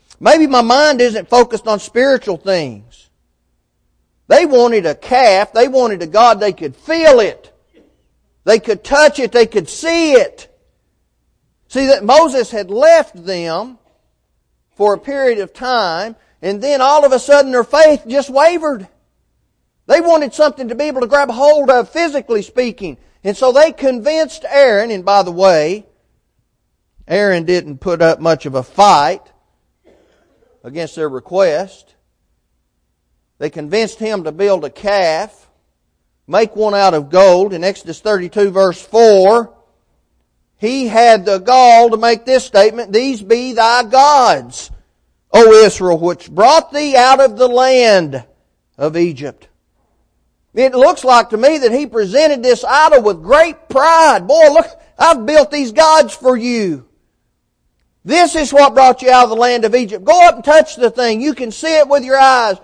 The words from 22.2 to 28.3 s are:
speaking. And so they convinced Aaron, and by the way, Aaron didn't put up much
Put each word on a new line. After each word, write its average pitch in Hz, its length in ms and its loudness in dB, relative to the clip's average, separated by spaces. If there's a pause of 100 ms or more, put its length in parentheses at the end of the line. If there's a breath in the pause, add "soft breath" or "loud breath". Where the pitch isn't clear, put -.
speaking. 202 560 -8 (260)
And 196 120 -6
so 254 160 0
they 302 200 2
convinced 269 760 -6
Aaron, 233 420 0
and 190 140 -10
by 202 180 0
the 175 100 -10
way, 180 540 -2 (1200)
Aaron 185 380 -2
didn't 160 340 -6
put 170 240 -6
up 165 180 0
much 160 240 -2